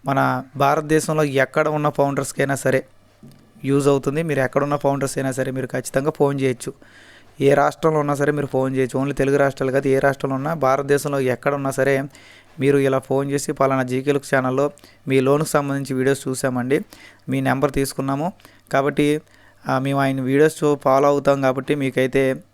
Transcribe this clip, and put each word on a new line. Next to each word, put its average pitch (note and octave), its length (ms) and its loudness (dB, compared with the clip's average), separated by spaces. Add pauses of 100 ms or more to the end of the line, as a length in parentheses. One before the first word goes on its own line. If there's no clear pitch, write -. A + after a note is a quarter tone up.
మన C3 360 0 (200)
భారతదేశంలో D3+ 600 0
ఎక్కడ C#3 440 0 (100)
ఉన్న D3 200 0
ఫౌండర్స్కైనా C#3 580 0
సరే C3 240 0 (880)
యూజ్ C#3 240 2
అవుతుంది. C#3+ 360 -2
మీరు C#3 160 0
ఎక్కడున్న C#3+ 300 -2
ఫౌండర్స్ C#3 420 -2
అయినా C3+ 140 -2
సరే C3 260 -4
మీరు B2+ 160 -6
ఖచ్చితంగా C3+ 460 -2
ఫోన్ C#3+ 220 2
చేయొచ్చు, C3 300 -2 (720)
ఏ C#3 120 4
రాష్ట్రంలో D3 500 2
ఉన్నా C#3+ 180 0
సరే C#3+ 160 2
మీరు C#3+ 180 -4
ఫోన్ C3 200 0
చేయొచ్చు. C3 260 -2
only C#3+ 200 -2
తెలుగు C#3 220 2
రాష్ట్రాలు C3+ 320 -2
కాదు, C3+ 120 0
ఏ C3+ 180 2
రాష్ట్రంలో C3+ 340 0
ఉన్నా, D3 140 -4
భారతదేశంలో C#3 680 0 (160)
ఎక్కడ C#3+ 240 -2
ఉన్నా C3+ 200 -4
సరే C3+ 140 2 (680)
మీరు C#3 180 4 (100)
ఇలా C3+ 120 2 (100)
ఫోన్ C#3 240 0
చేసి C#3 260 -4
"పలానా C3+ 320 2
జీకే C3 200 -2
లుక్స్ C#3 240 -2
ఛానల్లో C3 300 0 (420)
మీ C3 200 4
లోన్కి D3 300 2
సంబంధించి C#3 420 -2
వీడియోస్ C3+ 280 0
చూసామండి, B2+ 520 -2 (500)
మీ C3 200 -2
నెంబర్ C3+ 300 0
తీసుకున్నాము C#3 480 -4 (460)
కాబట్టి, C#3 340 0 (640)
ఆ, C3+ 40 0 (120)
మేము C#3 180 0
ఆయన C3+ 260 0
వీడియోస్ D3+ 300 4
చూ-, D3 240 2
ఫాలో C3+ 300 4
అవుతాం C#3 320 2
కాబట్టి C3 360 0
మీకైతే C3 400 0 (320)